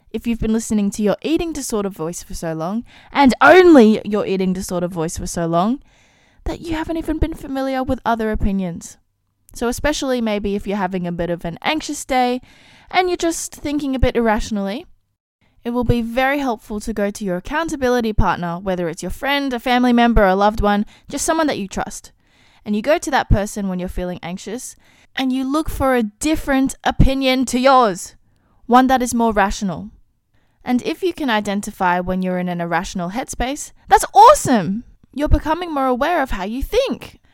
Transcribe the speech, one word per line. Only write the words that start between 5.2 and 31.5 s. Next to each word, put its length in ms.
so 200
long, 340
that 160
you 140
haven't 220
even 220
been 160
familiar 480
with 220
other 280
opinions. 640
So 140
especially 520
maybe 340
if 120
you're 100
having 300
a 60
bit 180
of 140
an 180
anxious 420
day 360
and 180
you're 80
just 380
thinking 400
a 60
bit 160
irrationally, 680
it 80
will 140
be 160
very 380
helpful 420
to 120
go 180
to 140
your 120
accountability 760
partner, 460
whether 300
it's 140
your 80
friend, 420
a 80
family 320
member, 320
a 100
loved 260
one, 260
just 160
someone 240
that 100
you 100
trust. 440
And 100
you 80
go 160
to 120
that 180
person 400
when 100
you're 100
feeling 340
anxious, 520
and 180
you 120
look 240
for 260
a 80
different 720
opinion 640
to 120
yours, 560
one 160
that 160
is 100
more 200
rational. 580
And 180
if 200
you 100
can 160
identify 720